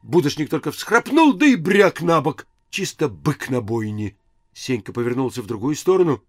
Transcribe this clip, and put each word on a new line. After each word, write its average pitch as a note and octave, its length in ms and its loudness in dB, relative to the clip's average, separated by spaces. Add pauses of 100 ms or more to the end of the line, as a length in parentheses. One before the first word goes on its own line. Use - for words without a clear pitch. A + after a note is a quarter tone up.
Будочник D3 460 0
только D#3+ 220 -4
всхрапнул, B3+ 640 2
да F3+ 100 0
и C4+ 100 6
бряк F#3 460 2
на E3 220 2
бок. C#3+ 240 -4 (240)
Чисто D#3+ 400 -4
бык C#3+ 400 -6
на B2 100 -2
бойне. G#2+ 560 -6 (380)
Сенька A2+ 400 -6
повернулся A#2+ 480 -4
в G#2 40 -12
другую A#2 300 -4
сторону. F3 520 2